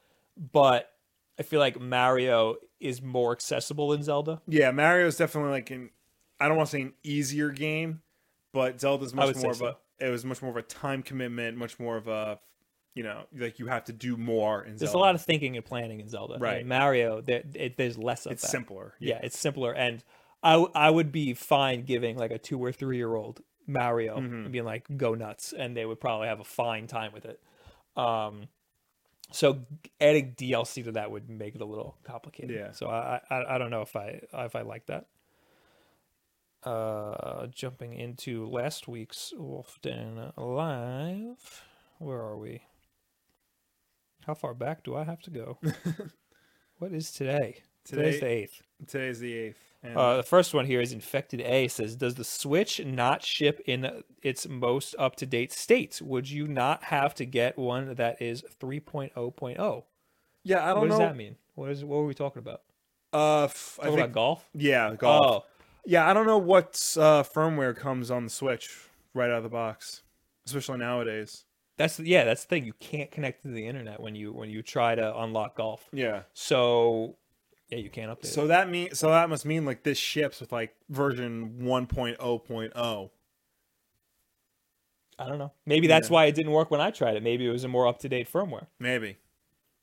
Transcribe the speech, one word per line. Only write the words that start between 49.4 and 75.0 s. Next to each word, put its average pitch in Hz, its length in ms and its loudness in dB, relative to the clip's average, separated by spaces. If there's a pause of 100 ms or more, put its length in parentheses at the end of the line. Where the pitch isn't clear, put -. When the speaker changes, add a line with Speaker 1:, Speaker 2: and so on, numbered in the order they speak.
Speaker 2:
And 117 140 -8
Speaker 1:
Uh, 127 220 4
the 120 40 0
first 175 300 6
one 135 140 2
here 127 160 2
is 123 100 -2
Infected 123 480 -6
A 127 280 2
says, 113 280 -6
"Does 123 200 -2
the 123 80 -10
Switch 160 600 -2
not 131 400 0
ship 143 400 0
in 127 380 -4 (180)
its 131 260 -4
most 127 520 -2
up-to-date 131 540 -2
state? - 500 0
Would 135 260 -4
you 147 180 -6
not 143 380 0
have 143 300 0
to 135 100 -8
get 127 320 0
one 131 380 -4
that 117 260 -2
is 120 240 -6 (160)
three 135 180 -8
point 143 380 -10
oh 120 140 -6
point - 280 -10
oh?" 175 280 -4 (580)
Speaker 2:
Yeah, 180 220 2
I 185 80 2
don't - 60 2
Speaker 1:
What - 100 4
does 214 80 4
Speaker 2:
know. - 80 6
Speaker 1:
that 151 100 -2
mean? 104 200 -12 (180)
What 139 160 -8
is, 143 120 -6
what 143 140 -4
are 151 80 2
we 143 80 -2
talking 139 280 -6
about? 113 200 -14 (540)
Speaker 2:
Uh, 151 300 6
f-, - 360 -8
I 147 40 -8
Speaker 1:
Talking 147 120 2
Speaker 2:
think 160 80 6
Speaker 1:
about 120 100 -4
golf? 120 380 0
Speaker 2:
Yeah, 127 440 4
golf. 135 500 6
Speaker 1:
Oh. - 40 -20 (360)
Speaker 2:
Yeah, 165 200 6
I 185 60 8
don't 214 140 6
know 220 100 6
what, 185 380 6 (240)
uh, 156 240 8
firmware 147 520 0
comes 127 360 -4
on 123 140 -2
the 113 60 -8
Switch 127 400 -4 (440)
right 123 160 2
out 120 80 2
of 113 60 -4
the 117 40 -8
box, 113 540 -6 (420)
especially 131 340 -6
nowadays. 117 640 -4 (340)
Speaker 1:
That's, 160 220 0
yeah, 165 240 6
that's 117 180 2
the - 60 -16
thing. 160 160 0
You 110 160 -10
can't 147 300 -8
connect 135 320 -6
to 143 60 -14
the 113 180 -8
internet 113 340 -10
when 110 140 -10
you, 107 180 -10
when 113 160 -10
you 107 140 -8
try 117 320 2
to 113 260 0